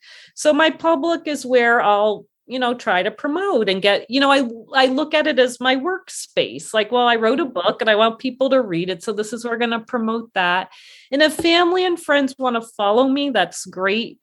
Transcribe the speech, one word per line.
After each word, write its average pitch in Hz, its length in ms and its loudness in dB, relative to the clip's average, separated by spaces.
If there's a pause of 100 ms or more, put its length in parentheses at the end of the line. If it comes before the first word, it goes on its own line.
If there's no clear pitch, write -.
(360)
So 302 180 2
my 320 180 4
public 330 560 -2
is 294 180 -6
where 240 360 4
I'll, 208 440 2 (220)
you 240 120 -8
know, 247 140 0
try 196 300 0
to 214 80 -4
promote 294 580 -2
and 190 120 0
get, 202 280 0
you 247 120 0
know, 277 100 4
I, 277 100 4 (420)
I - 40 6
look 294 260 -2
at 302 140 2
it 302 100 0
as 247 220 0
my 262 160 0
workspace. 254 1000 -6
Like, 214 180 0
well, 247 160 2
I 233 100 2
wrote 226 240 2
a - 40 -2
book 214 360 -2
and 220 80 2
I 214 60 6
want 226 240 2
people 262 300 -2
to 262 120 4
read 185 280 -4
it. 175 140 -6
So 220 100 -4
this 214 200 -6
is, 233 120 -8
we're 233 120 -4
gonna 233 240 -2
promote 226 520 -4
that. 185 360 0 (420)
And 285 100 2
if 311 140 4
family 349 500 2
and 349 140 -2
friends 285 400 0
wanna 240 220 -2
follow 220 460 0
me, 285 240 -2
that's 180 340 -2
great. 196 580 -4